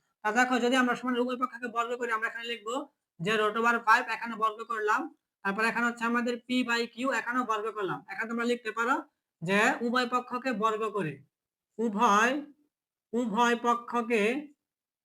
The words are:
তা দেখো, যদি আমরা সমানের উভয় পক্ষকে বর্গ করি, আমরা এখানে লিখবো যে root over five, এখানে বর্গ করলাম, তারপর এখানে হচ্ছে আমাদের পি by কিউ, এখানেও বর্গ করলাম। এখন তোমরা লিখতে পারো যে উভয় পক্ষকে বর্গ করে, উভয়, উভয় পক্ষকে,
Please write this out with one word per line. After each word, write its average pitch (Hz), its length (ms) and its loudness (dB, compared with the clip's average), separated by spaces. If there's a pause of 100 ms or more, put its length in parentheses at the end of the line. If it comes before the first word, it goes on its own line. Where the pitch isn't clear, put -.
(220)
তা 214 160 0
দেখো, 254 260 2
যদি 247 180 2
আমরা 247 180 2
সমানের 247 240 -2
উভয় 247 180 -4
পক্ষকে 247 340 -6
বর্গ 233 240 -2
করি, 240 160 -4
আমরা 226 140 -2
এখানে 233 220 -10
লিখবো 220 240 -6 (500)
যে 214 160 2
root 240 200 2
over 233 140 4 (120)
five, 240 180 6 (100)
এখানে 233 180 -8 (100)
বর্গ 220 160 0 (120)
করলাম, 214 300 0 (420)
তারপর 202 260 0
এখানে 226 200 0
হচ্ছে 233 220 -6
আমাদের 240 240 0 (120)
পি 254 100 0 (120)
by 233 120 0 (120)
কিউ, 247 140 -4 (120)
এখানেও 240 320 -2
বর্গ 214 140 -2 (120)
করলাম। 175 220 -4 (120)
এখন 226 180 -6
তোমরা 233 220 -2
লিখতে 240 260 -2
পারো 240 180 2 (460)
যে 196 180 2 (260)
উভয় 247 280 0
পক্ষকে 247 380 -2 (120)
বর্গ 220 200 0 (140)
করে, 156 160 -2 (720)
উভয়, 220 480 4 (840)
উভয় 240 360 2 (100)
পক্ষকে, 233 580 0 (800)